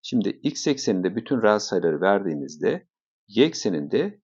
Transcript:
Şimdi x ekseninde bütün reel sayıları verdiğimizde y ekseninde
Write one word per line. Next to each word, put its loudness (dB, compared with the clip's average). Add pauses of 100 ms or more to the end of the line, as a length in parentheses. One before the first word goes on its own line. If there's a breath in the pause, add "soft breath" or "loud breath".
Şimdi -2
x -4
ekseninde 0
bütün -2
reel 4
sayıları 0
verdiğimizde 0 (400)
y 4
ekseninde -4